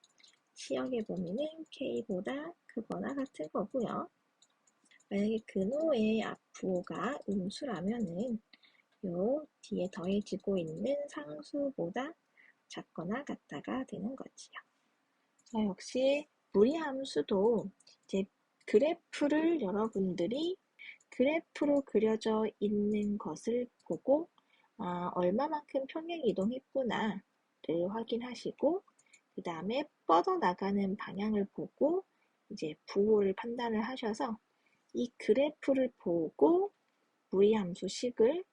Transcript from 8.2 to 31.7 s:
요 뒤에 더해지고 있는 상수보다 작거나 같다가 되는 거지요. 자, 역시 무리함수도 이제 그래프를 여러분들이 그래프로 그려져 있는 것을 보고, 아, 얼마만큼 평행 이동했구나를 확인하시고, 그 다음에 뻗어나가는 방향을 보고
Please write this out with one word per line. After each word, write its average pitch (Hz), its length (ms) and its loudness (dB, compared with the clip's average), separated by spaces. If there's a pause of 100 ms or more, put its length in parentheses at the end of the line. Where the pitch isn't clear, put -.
요 220 400 0 (160)
뒤에 185 280 -4
더해지고 196 680 -2
있는 175 360 -2 (140)
상수보다 285 1040 -4 (560)
작거나 180 560 -6
같다가 208 600 -6
되는 208 300 -6
거지요. - 380 -16 (1000)
자, 220 120 0
역시 262 640 0 (260)
무리함수도 247 1160 2 (340)
이제 190 200 -2 (420)
그래프를 302 960 2
여러분들이 208 960 0 (540)
그래프로 285 720 2
그려져 220 640 2 (120)
있는 208 600 0
것을 226 500 -2 (160)
보고, 277 440 2 (500)
아, 175 360 -4
얼마만큼 269 720 0
평행 330 360 -6
이동했구나를 214 960 -2 (680)
확인하시고, 240 920 -2 (520)
그 190 80 -10
다음에 185 420 -4 (220)
뻗어나가는 202 880 4
방향을 202 580 -2
보고 320 500 0 (460)